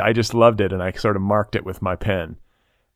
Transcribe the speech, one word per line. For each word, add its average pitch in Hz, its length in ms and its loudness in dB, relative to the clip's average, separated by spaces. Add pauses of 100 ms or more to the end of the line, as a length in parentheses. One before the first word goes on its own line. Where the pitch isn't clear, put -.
I 113 100 2
just 113 220 0
loved 117 260 6
it 95 120 0
and 92 100 -4
I 92 100 -4
sort 104 240 -2
of 95 60 -2
marked 104 340 -2
it - 80 -4
with 92 180 -10
my 90 140 -2
pen. 85 400 -4 (600)